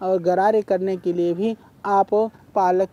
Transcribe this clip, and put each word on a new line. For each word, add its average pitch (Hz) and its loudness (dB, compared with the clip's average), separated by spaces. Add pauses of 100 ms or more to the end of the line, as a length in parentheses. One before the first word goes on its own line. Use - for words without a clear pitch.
और 185 0
गरारे 190 2
करने 190 -2
के 180 -4
लिए 175 -2
भी 214 -2 (300)
आप 196 2 (420)
पालक 185 2